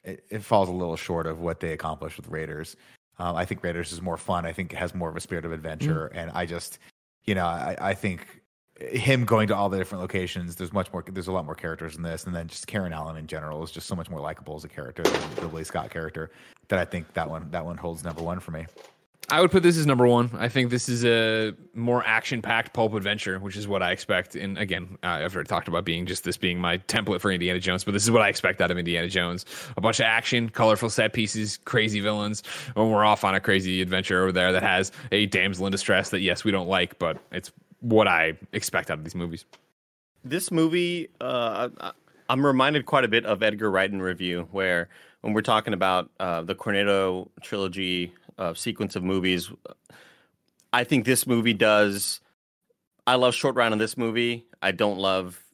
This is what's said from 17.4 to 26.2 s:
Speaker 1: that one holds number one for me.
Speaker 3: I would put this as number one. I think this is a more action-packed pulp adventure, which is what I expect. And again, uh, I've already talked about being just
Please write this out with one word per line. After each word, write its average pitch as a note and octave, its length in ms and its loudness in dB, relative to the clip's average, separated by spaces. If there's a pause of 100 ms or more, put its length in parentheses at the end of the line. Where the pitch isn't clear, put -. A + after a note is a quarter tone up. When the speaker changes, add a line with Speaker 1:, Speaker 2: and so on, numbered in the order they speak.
Speaker 1:
that E2 120 -4
one E2+ 140 -8
holds E2 260 -8
number E2 180 -8
one F2+ 200 -4
for E2+ 100 -12
me. D#2+ 140 -8 (640)
Speaker 3:
I D#3 100 4
would F3+ 100 8
put F#3 140 6
this E3+ 140 8
as D#3 100 0
number B2+ 180 6
one. A#2+ 320 6
I A#2+ 120 0
think B2 220 2
this B2 180 -2
is A#2+ 160 0
a A2 480 4 (200)
more A#2+ 320 0
action-packed A2+ 680 0
pulp A2 200 2
adventure, G2+ 460 -2
which G2 160 -10
is G#2 120 -8
what G2 140 0
I F2+ 100 2
expect. F2+ 440 -2
And G2 220 -6
again, F#2 460 -6
uh, F#2 40 -2
I've E2+ 260 -2
already D#2 140 -6
talked F2 200 -2
about E2+ 180 -2
being E2+ 200 -2
just F#2 200 -6